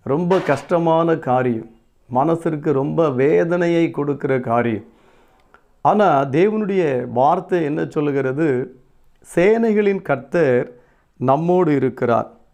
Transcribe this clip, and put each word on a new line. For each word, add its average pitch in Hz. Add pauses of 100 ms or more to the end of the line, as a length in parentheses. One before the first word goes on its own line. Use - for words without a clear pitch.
ரொம்ப 175
கஷ்டமான 165
காரியம், 123 (460)
மனசிற்கு 156
ரொம்ப 151
வேதனையை 170
கொடுக்கிற 143
காரியம். 117 (1000)
ஆனா, 165
தேவனுடைய 170
வார்த்தை 165
என்ன 156
சொல்லுகிறது? 139 (600)
"சேனைகளின் 208
கர்த்தர் 135 (460)
நம்மோடு 160
இருக்கிறார், 127 (220)